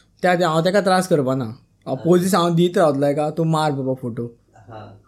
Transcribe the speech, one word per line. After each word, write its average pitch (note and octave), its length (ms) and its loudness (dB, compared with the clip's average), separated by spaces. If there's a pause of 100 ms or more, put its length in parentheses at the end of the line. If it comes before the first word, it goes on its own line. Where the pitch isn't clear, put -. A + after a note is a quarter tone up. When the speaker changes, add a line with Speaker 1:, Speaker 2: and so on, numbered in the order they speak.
(220)
Speaker 1:
त्या F3+ 120 2
खातीर F3 120 0
हांव D#3+ 160 0
तेका F#3 200 2
त्रास F#3 260 2
करपा C3 280 0
ना. C3+ 80 -4
हांव - 520 -10
Speaker 2:
हा. C3+ 80 -8
Speaker 1:
पोजीस F3+ 320 2
हांव E3+ 200 2
दीत F3 220 2
रावतलो D3 280 2
एका, D3 240 0
तूं D#3+ 160 -4
मार D#3 260 0
बाबा C3 220 -4
फोटो. A#2+ 440 -10 (180)
Speaker 2:
हा. G#2+ 520 -20